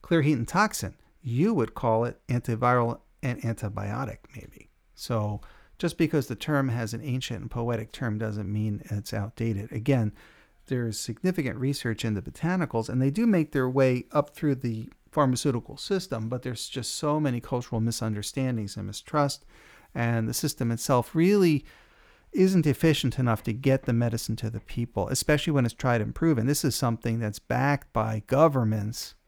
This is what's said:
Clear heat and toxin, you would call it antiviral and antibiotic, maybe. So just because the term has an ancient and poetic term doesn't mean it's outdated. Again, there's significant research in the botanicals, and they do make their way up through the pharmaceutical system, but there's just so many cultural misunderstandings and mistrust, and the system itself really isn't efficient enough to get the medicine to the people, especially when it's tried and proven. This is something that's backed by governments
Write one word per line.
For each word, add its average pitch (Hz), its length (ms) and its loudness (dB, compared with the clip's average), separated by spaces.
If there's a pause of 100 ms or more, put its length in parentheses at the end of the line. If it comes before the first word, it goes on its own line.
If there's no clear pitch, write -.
Clear 165 220 2
heat 147 100 4
and 117 160 0
toxin, 196 480 0 (260)
you 151 320 2
would 120 220 0
call 113 280 2
it - 240 -6
antiviral 120 680 0 (240)
and 127 200 -4
antibiotic, 104 760 -6 (160)
maybe. - 340 -20 (280)
So 107 440 -4 (380)
just 165 180 -2
because 151 300 2
the 120 80 -6
term 135 360 0
has 113 220 -2
an 117 120 -8
ancient 127 360 -4
and 117 80 -10
poetic 117 440 -4
term 107 260 -4
doesn't 104 340 -4
mean 107 340 -2
it's 104 280 -6
outdated. 107 560 -4
Again, 113 420 0 (540)
there's 117 320 -2
significant 143 580 -2
research 123 480 -2
in 113 100 0
the 98 60 -2
botanicals, 160 680 -2
and 127 120 0
they 135 120 2
do 226 160 2
make 170 240 4
their 127 180 2
way 127 400 4
up - 240 0
through 143 220 0
the 117 340 -6 (220)
pharmaceutical 127 640 0
system, 139 520 -4
but 123 140 -6
there's 123 260 -8
just - 280 -6
so 151 240 0
many 127 180 0
cultural 120 420 -4
misunderstandings 113 960 -2
and 98 120 -8
mistrust, 143 560 -2 (500)
and 117 340 0
the 117 60 -4
system 123 380 -2
itself 120 420 0
really 175 500 4 (680)
isn't 185 340 4
efficient 139 540 2
enough 120 240 2
to 117 80 -2
get 131 320 2
the 123 80 0
medicine 113 420 0
to 110 160 -4
the 117 80 -8
people, 117 520 -4
especially 151 420 0
when 135 120 4
it's 117 100 -2
tried 120 260 0
and 110 120 -2
proven. 135 360 2
This 147 160 0
is 127 100 2
something 117 460 -2
that's 107 180 -4
backed 135 540 -2
by 110 340 -2
governments 120 880 2 (120)